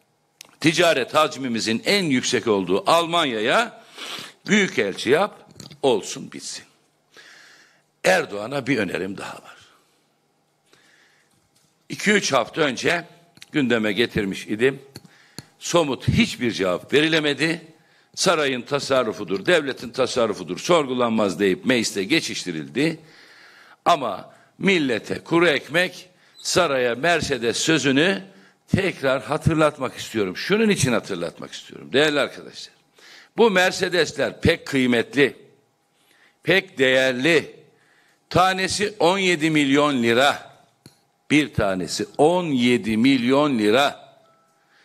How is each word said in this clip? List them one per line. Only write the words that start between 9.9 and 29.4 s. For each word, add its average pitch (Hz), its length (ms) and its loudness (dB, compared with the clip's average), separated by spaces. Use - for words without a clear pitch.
İki 180 220 -2
üç 196 220 2
hafta 131 280 0
önce 151 460 -2
gündeme 117 420 0
getirmiş 107 540 -2
idim. 127 340 0
Somut 151 480 0
hiçbir 123 440 0
cevap 90 420 -2
verilemedi. 156 800 0
"Sarayın 143 460 0
tasarrufudur, 107 840 -2
devletin 139 440 0
tasarrufudur, 104 680 -2
sorgulanmaz." 120 840 0
deyip 95 260 0
mecliste 110 380 0
geçiştirildi. 110 960 -4
Ama 127 480 0
millete 135 600 -2
kuru 170 280 0
ekmek, 156 600 -2
saraya 131 580 0
Mercedes 131 600 0
sözünü 156 640 2
tekrar 139 480 -2
hatırlatmak 151 760 0